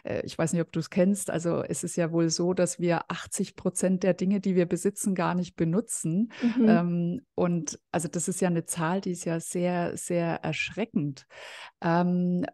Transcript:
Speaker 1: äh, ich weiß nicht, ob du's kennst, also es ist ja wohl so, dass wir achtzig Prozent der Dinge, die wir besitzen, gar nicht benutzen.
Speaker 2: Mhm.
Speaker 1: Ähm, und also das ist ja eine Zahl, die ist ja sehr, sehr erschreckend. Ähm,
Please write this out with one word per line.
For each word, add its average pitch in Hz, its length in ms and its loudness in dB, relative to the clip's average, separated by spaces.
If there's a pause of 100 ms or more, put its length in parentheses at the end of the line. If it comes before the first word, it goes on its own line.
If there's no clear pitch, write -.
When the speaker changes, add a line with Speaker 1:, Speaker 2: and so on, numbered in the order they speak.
Speaker 1:
äh, - 200 -4
ich - 140 -10
weiß 165 140 0
nicht, 170 100 2
ob 160 80 -4
du's - 200 -4
kennst, 196 380 2
also 165 360 -2
es - 180 -6
ist 175 140 -6
ja 165 160 0
wohl 165 180 4
so, 175 240 0
dass 180 240 0
wir 170 320 0
achtzig - 460 -6
Prozent 185 480 0
der 180 100 4
Dinge, 185 260 2
die 190 140 0
wir 180 120 6
besitzen, 185 500 0
gar 170 180 0
nicht 180 220 -4
benutzen. 175 760 0 (120)
Speaker 2:
Mhm. 233 260 4
Speaker 1:
Ähm, 175 540 2 (120)
und 175 460 -2 (100)
also 175 160 -2
das 175 220 -4
ist 185 120 -4
ja 190 80 4
eine 165 160 0
Zahl, 175 360 -2
die 190 120 -4
ist 175 120 -8
ja 165 160 -2
sehr, 175 560 -2
sehr 170 480 -2
erschreckend. 156 840 -4 (560)
Ähm, 180 720 2